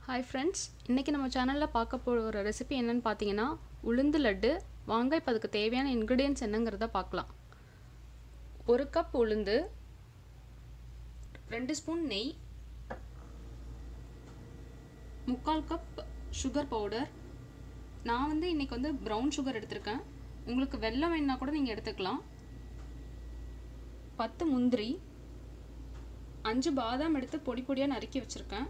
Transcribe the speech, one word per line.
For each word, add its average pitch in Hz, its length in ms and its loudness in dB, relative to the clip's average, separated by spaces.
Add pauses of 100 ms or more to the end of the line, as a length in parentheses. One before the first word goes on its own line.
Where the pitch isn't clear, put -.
(160)
ஹாய் 254 120 -2
friends, 294 340 0 (260)
இன்னைக்கு 269 260 4
நம்ம 277 180 2
சேனல்ல 269 400 4
பார்க்க 226 320 2
போற 220 400 2
ரெசிபி 220 360 -2
என்னன்னு 240 260 4
பார்த்தீங்கன்னா, 208 400 2 (420)
உளுந்து 277 380 6
லட்டு. 208 240 6 (400)
வாங்க, 247 300 6
இப்ப - 120 -2
அதுக்கு 220 240 2
தேவையான 247 380 2
ingredients 254 520 4
என்னங்கிறத 214 480 2
பார்க்கலாம். 180 360 0 (1400)
ஒரு 254 120 6 (100)
cup 330 280 2
உளுந்து, 214 340 4 (2000)
ரெண்டு 254 240 0
spoon 330 340 0
நெய், 220 180 0 (3000)
முக்கால் 302 400 2
கப் - 280 -6 (400)
sugar 277 320 0
powder. 220 380 0 (1000)
நான் 262 220 4
வந்து 311 220 2
இன்னைக்கு 277 240 0
வந்து 285 160 2 (140)
brown 226 300 4
sugar 254 220 0
எடுத்திருக்கேன். 214 420 -4 (460)
உங்களுக்கு 254 380 2
வெல்லம் 294 300 4
வேணும்னா 277 260 4
கூட 269 160 0
நீங்க 254 180 4
எடுத்துக்கலாம். 208 460 0 (2000)
பத்து 233 320 0
முந்திரி, 247 360 6 (1600)
அஞ்சு 262 280 4
பாதாம் 269 400 4
எடுத்து 294 300 -4
பொடி 247 180 -2
பொடியா 277 260 4
நறுக்கி 240 300 -2
வச்சிருக்கேன். - 460 -4